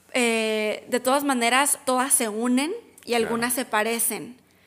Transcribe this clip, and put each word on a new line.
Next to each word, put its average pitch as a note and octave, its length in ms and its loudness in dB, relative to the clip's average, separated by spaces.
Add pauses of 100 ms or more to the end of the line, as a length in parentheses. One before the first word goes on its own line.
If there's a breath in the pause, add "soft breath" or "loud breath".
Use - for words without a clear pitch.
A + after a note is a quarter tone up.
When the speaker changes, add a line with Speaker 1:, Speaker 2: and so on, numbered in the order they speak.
(120)
Speaker 1:
eh, A3 760 -2
de B3 100 0
todas C4+ 240 2
maneras, B3+ 640 2
todas B3+ 260 0
se A#3 160 2
unen B3 420 0 (360)
y A3+ 60 -4
Speaker 2:
Claro. A#3 120 2
Speaker 1:
algunas A#3 300 0
se B3 100 -2
parecen. A3+ 720 -2 (300 loud breath)